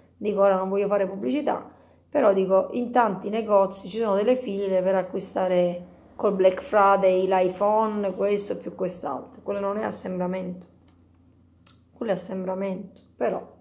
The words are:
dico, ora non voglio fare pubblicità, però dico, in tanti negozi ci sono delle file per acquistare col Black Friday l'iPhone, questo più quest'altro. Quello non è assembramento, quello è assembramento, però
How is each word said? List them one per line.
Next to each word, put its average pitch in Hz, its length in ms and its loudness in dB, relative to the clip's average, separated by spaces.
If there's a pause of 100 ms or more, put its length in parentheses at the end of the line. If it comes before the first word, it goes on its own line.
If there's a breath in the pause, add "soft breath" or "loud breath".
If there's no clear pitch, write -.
(160 loud breath)
dico, 196 260 0
ora 196 140 6
non 190 120 -2
voglio 202 180 0
fare 196 220 0
pubblicità, 240 600 -4 (400 loud breath)
però 233 240 4
dico, 190 400 2
in 240 200 -4
tanti 208 360 2
negozi 202 600 0
ci 202 100 -6
sono 214 160 0
delle 220 220 4
file 196 440 -2
per 190 140 2
acquistare 185 1200 -2
col 202 200 0
Black 185 280 4
Friday 190 640 4
l'iPhone, 202 880 0
questo 202 440 -2
più - 180 -12
quest'altro. - 640 -8
Quello 202 160 -4
non 196 180 -2
è 220 60 -4
assembramento, 185 840 -6 (1300)
quello 226 200 -4
è - 20 -2
assembramento, 190 840 -8 (160)
però - 440 -6